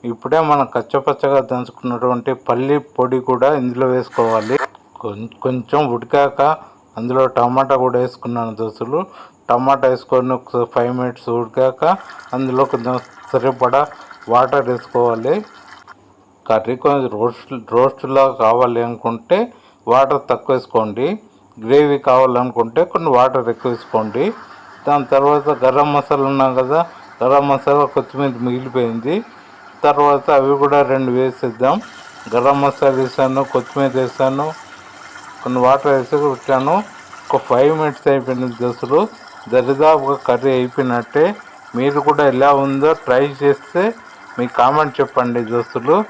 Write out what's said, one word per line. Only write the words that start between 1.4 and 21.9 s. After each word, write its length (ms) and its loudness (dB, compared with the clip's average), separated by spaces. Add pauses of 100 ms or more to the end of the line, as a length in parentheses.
దంచుకున్నటువంటి 920 -4
పల్లి 440 -2
పొడి 420 -2
కూడా 340 2
ఇందులో 320 -2
వేసుకోవాలి. 720 0 (420)
కొం-, 420 -12
కొంచెం 440 -2
ఉడికాక 560 0 (540)
అందులో 300 0
టమాటా 500 2
కూడా 220 0
వేసుకున్నాను 560 -4
దోస్తులు. 520 -6 (420)
టమాటా 400 2
వేసుకొని 440 0
ఒక 420 -4
ఫైవ్ 220 0
మినిట్స్ 320 -6
ఉడికాక 560 -2 (500)
అందులో 300 -2
కొంచెం 340 -4 (340)
సరిపడా 540 0 (420)
వాటర్ 400 2
వేసుకోవాలి. 760 -2 (1040)
కర్రీ 280 0
కొంచెం 320 0
రోస్ట్, 640 -6
రోస్ట్లా 560 2
కావాలి 540 2
అనుకుంటే 680 -2 (360)
వాటర్ 320 2 (100)
తక్కువ 260 0
వేసుకోండి, 640 -4 (460)
గ్రేవీ 340 4